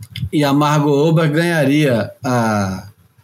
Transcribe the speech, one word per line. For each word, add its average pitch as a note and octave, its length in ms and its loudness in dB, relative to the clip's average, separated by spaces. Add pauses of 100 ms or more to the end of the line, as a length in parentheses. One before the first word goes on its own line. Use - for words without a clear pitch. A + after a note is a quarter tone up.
(320)
E D3+ 120 0
a C#3 80 2
Margot D3 380 2
Oberg D#3 460 2
ganharia D3 760 0 (120)
a, G#2+ 640 -2 (360)